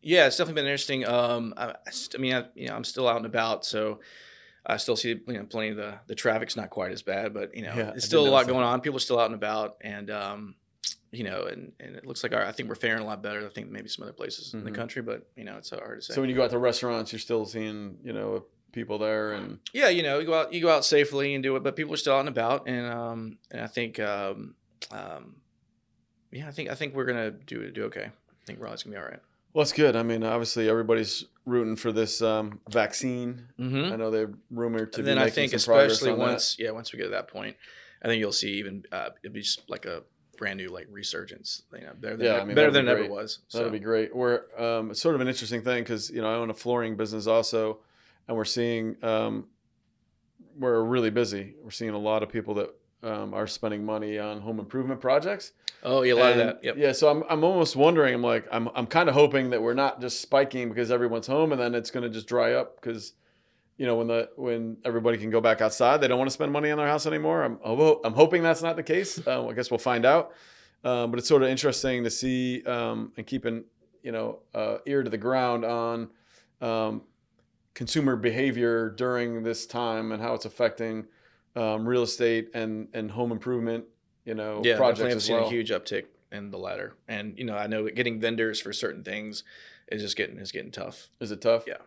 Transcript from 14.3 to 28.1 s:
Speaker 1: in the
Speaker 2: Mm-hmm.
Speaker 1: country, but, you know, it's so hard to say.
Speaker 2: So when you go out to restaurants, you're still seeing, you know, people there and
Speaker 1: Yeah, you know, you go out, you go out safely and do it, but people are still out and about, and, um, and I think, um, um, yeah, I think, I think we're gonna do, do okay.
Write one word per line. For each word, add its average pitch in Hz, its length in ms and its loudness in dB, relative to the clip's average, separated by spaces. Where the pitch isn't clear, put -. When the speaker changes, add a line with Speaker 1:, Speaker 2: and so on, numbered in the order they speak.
Speaker 1:
in 107 120 -10
the 110 60 -8
Speaker 2:
Mm-hmm. 104 40 -10
Speaker 1:
country, 117 260 -8
but, 113 240 -10
you 113 80 -16
know, 101 120 -16
it's 110 120 -14
so - 80 -10
hard 110 240 -12
to - 40 -14
say. - 80 -10
Speaker 2:
So 135 80 0
when 131 80 0
you 127 60 -2
go 127 80 4
out 120 60 2
to 120 80 -2
restaurants, 117 560 -2
you're 110 60 -8
still 113 260 -2
seeing, 107 580 -10
you 123 80 -12
know, 104 320 -6
people 110 240 -6
there 107 340 -2
and 101 280 -10
Speaker 1:
Yeah, 262 140 4
you 175 160 2
know, 143 160 0
you 160 60 -4
go 165 80 0
out, 156 200 0
you 170 80 -2
go 170 80 4
out 147 140 6
safely 143 500 4
and 135 80 -4
do 135 140 0
it, 131 80 -4
but 135 140 -2
people 160 160 -6
are 147 40 -4
still 143 160 2
out 135 60 6
and 143 100 -2
about, 123 380 -2
and, 123 240 -4
um, 117 460 -8
and 120 100 -10
I 113 60 -8
think, 113 340 -6
um, 104 540 -6
um, 90 460 -14
yeah, 143 180 -14
I - 20 -16
think, 143 180 -8
I 131 60 -4
think 139 180 -6
we're 135 120 -4
gonna 117 260 -4
do, 113 400 -12
do 107 140 -8
okay. 107 260 -10